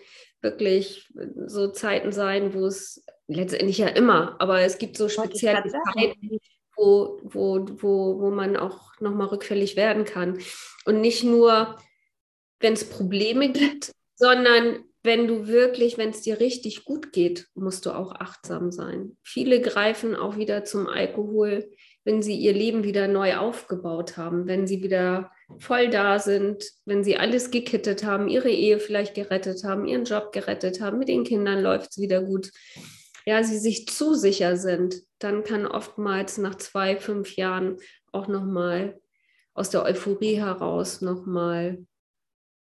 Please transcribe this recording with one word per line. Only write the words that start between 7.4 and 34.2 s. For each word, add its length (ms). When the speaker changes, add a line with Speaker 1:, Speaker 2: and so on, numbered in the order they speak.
Speaker 1:
wo, 400
wo 100
man 260
auch 440
nochmal 280
rückfällig 480
werden 280
kann. 340
Und 160
nicht 240
nur, 520
wenn's 240
Probleme 680
gibt, 420
sondern 680
wenn 260
du 180
wirklich, 520
wenn's 240
dir 180
richtig 440
gut 280
geht, 420
musst 320
du 60
auch 200
achtsam 600
sein. 500
Viele 380
greifen 560
auch 200
wieder 280
zum 240
Alkohol, 800
wenn 180
sie 140
ihr 160
Leben 320
wieder 240
neu 280
aufgebaut 800
haben, 300
wenn 200
sie 160
wieder 480
voll 320
da 280
sind, 460
wenn 200
sie 120
alles 340
gekittet 540
haben, 240
ihre 220
Ehe 300
vielleicht 340
gerettet 500
haben, 220
ihren 180
Job 280
gerettet 480
haben, 180
mit 100
den 160
Kindern 380
läuft's 360
wieder 240
gut. 280
Ja, 180
sie 160
sich 300
zu 260
sicher 420